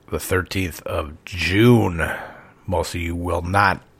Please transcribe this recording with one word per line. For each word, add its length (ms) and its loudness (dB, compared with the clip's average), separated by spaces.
the 80 -4
thirteenth 640 -4
of 420 -8
June. 800 4
Most 300 -2
of 40 -6
you 140 -4
will 280 -4
not 380 2